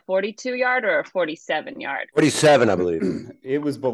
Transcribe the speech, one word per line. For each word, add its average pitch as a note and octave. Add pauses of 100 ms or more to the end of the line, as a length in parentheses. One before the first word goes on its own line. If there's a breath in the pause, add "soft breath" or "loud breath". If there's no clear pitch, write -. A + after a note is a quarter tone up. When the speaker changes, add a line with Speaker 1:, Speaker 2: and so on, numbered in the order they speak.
Speaker 1:
forty-two G#3
yard B3
or E3
a C#3
forty-seven D#3+
yard? -
Speaker 2:
Forty-seven, D3
I F#2+
believe. F2
Speaker 3:
<clears throat> -
It C3
was, D3
be-, C3